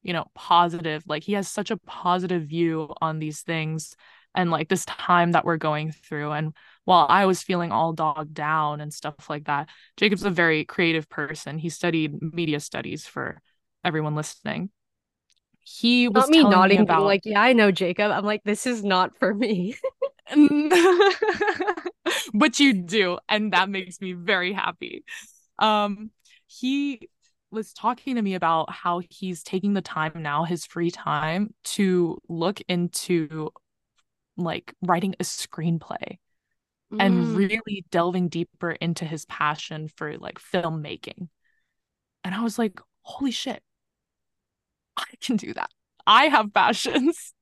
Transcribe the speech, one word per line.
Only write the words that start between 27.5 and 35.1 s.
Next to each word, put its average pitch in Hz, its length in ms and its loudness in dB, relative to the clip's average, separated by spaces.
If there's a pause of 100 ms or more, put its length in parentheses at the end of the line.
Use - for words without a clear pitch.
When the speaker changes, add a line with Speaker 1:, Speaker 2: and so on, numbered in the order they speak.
Speaker 1:
was 214 220 -10
talking 247 420 -4
to 233 60 -2
me 196 140 -2
about 165 360 0
how 175 380 -4
he's 185 340 -10
taking 190 300 -2
the 190 80 0
time 156 340 -4
now, 156 280 -4
his 170 220 -4
free 170 260 -2
time, 156 640 -2 (100)
to 180 640 0
look 170 400 -2
into, 165 840 -2 (840)
like, - 440 -6
writing 180 380 0